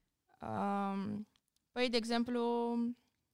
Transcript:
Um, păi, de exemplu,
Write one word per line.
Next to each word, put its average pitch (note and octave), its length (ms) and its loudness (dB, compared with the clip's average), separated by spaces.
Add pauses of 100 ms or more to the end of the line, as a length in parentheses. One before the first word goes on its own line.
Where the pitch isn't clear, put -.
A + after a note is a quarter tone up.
(400)
Um, G3+ 880 -2 (440)
păi, B3 180 0
de A#3+ 80 2
exemplu, A#3 440 2 (920)